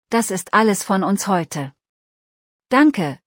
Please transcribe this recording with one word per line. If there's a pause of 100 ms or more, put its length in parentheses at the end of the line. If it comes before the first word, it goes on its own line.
Das
ist
alles
von
uns
heute. (960)
Danke,